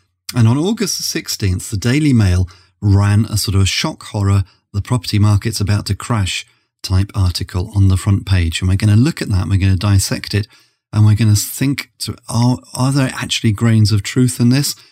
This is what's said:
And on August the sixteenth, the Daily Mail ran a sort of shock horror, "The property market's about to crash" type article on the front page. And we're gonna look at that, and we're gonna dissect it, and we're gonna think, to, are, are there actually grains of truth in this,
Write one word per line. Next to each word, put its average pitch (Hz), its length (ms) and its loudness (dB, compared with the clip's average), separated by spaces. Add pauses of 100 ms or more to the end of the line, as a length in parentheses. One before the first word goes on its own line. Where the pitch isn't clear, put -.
(340)
And 117 140 4
on 120 100 4
August 190 400 -2
the 175 60 -8
sixteenth, - 680 -4
the 107 80 -4
Daily 139 360 2
Mail 92 360 2 (320)
ran 101 440 4
a 113 120 -2
sort 101 180 -2
of 98 140 2
shock - 360 -6
horror, 98 400 0 (280)
"The 101 80 -2
property - 380 -2
market's 104 420 0
about 101 260 -2
to 104 80 -4
crash" - 520 -4 (360)
type 95 320 0
article 90 600 -2
on 98 140 4
the 95 80 4
front 98 280 0
page. 85 360 0
And 92 80 0
we're 95 80 2
gonna 104 180 2
look 127 260 2
at - 80 -4
that, 95 120 0
and - 80 -6
we're 98 80 2
gonna 95 180 2
dissect 98 580 -2
it, 104 140 -2 (460)
and 107 120 4
we're 107 100 6
gonna 107 200 4
think, - 600 -4
to, - 180 -10 (140)
are, 123 300 0 (140)
are 131 200 -2
there 135 200 0
actually - 380 -2
grains 110 400 2
of 104 120 0
truth 127 360 -2
in 120 100 2
this, 139 240 0 (180)